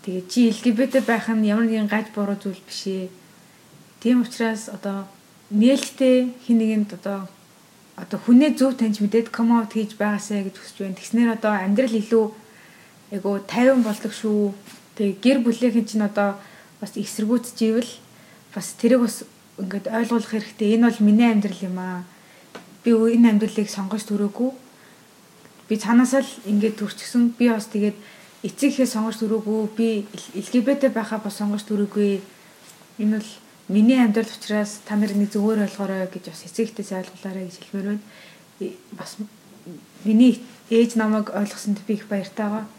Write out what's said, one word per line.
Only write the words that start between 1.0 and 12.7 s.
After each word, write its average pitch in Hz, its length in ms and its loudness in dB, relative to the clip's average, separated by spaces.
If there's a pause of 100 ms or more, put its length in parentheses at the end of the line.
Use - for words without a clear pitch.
байх 226 240 -2
нь 220 160 0
ямар 220 240 2
нэгэн 220 180 -2
гаж 220 260 -2
буруу 202 220 -4
зүйл 196 300 -10
биш - 240 -10
ээ. 185 200 -6 (920)
Тийм 247 240 2
учраас 226 440 -4
одоо 196 360 -8 (480)
нээлттэй 254 880 4
хин 233 160 2
нэгэнд 220 400 0
одоо, 196 320 -8 (640)
одоо 185 240 -10
хүнээ 262 400 6
зөв 262 160 2
таньж 220 240 0
мэдээд 220 320 0
come 233 240 0
out 220 240 0
хийж 214 160 -4
байгаасай 208 480 -4
гэж 190 160 -8
хүсэж - 240 -20
байна. 190 160 -8
Тэгснээр 233 400 0
одоо 214 160 0
амьдрал 208 400 0
илүү 220 320 2 (880)